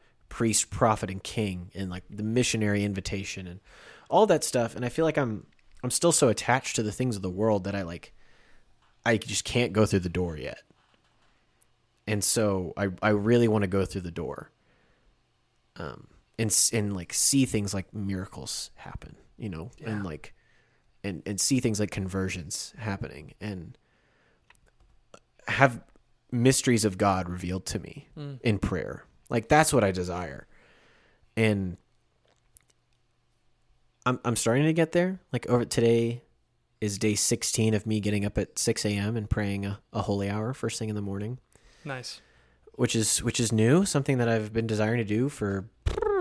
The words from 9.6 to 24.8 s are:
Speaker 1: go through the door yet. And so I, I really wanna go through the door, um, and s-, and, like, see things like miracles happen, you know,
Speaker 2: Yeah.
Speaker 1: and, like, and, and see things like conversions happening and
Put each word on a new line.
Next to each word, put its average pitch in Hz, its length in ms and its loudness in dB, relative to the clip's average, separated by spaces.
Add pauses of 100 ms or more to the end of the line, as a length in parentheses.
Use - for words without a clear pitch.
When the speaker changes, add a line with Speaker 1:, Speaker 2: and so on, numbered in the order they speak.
Speaker 1:
go 107 120 6
through 98 140 2
the 87 100 -2
door 85 280 -4
yet. 69 260 -10 (1400)
And 104 160 0
so 98 520 2
I, 98 140 0 (120)
I 107 80 4
really 113 380 4
wanna 107 200 2
go 95 180 0
through 95 160 -6
the 87 100 -10
door, 76 400 -10 (1300)
um, 73 300 -12 (320)
and 113 100 0
s-, - 240 2
and, 104 220 0
like, 87 180 -10
see 135 320 2
things 101 300 -2
like 95 180 -6
miracles 98 840 -8
happen, - 400 -16 (220)
you 107 120 -8
know, 85 280 -10
Speaker 2:
Yeah. 113 140 -10
Speaker 1:
and, 104 120 -6
like, 80 300 -12 (680)
and, 95 220 -8
and 101 140 -6
see 127 220 2
things 107 180 0
like 104 120 -2
conversions 92 840 -6
happening 98 640 -8
and 95 380 -10 (1700)